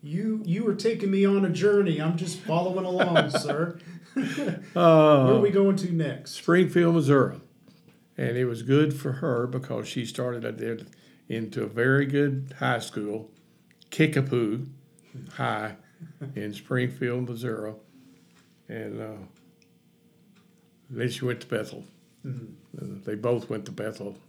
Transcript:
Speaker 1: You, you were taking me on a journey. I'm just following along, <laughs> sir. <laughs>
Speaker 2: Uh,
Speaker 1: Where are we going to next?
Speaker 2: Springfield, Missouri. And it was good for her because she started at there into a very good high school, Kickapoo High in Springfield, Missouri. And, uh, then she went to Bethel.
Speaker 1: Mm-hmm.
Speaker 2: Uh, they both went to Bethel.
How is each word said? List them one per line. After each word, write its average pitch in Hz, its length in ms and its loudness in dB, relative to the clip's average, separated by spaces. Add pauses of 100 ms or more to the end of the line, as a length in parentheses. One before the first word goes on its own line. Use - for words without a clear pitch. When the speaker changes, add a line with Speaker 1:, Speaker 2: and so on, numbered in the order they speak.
Speaker 1:
You, 214 420 -4
you 180 180 -2
were 214 140 2
taking 202 340 -2
me 196 140 4
on 196 200 4
a 175 60 0
journey. 180 500 2
I'm 165 160 0
just 165 220 -6
following 185 460 -2
along, 180 460 2
<laughs> - 0 -
sir. 147 520 -4
<laughs> - 60 -20 (280)
Speaker 2:
Uh, 165 1080 6
Speaker 1:
Where 202 80 8
are 226 60 6
we 202 100 4
going 196 260 4
to 180 160 -4
next? 160 400 -4
Speaker 2:
Springfield, 170 640 4
Missouri. 135 440 4 (760)
And 123 220 -2
it 127 80 0
was 117 160 -4
good 139 320 4
for 139 180 -4
her 127 340 -2
because 127 420 -6
she 120 180 -6
started 120 380 -6
at 113 120 -6
there 113 220 -6 (500)
into 113 360 -6
a - 20 -6
very 127 400 2
good 139 520 0
high 127 200 0
school, 107 520 -8 (600)
Kickapoo 127 800 0 (640)
High 110 440 -6 (580)
in 104 200 -8
Springfield, 123 760 -4
Missouri. 110 460 -8 (960)
And, 110 320 -10
uh, 104 240 -14 (1600)
then 120 220 -4
she - 160 -8
went 123 160 -4
to - 40 -18
Bethel. - 380 -8 (400)
Speaker 1:
Mm-hmm. 120 220 -10 (340)
Speaker 2:
Uh, 98 240 -12
they 107 120 -6
both 117 340 -2
went 104 160 -8
to 98 60 -14
Bethel. 104 440 -10 (120)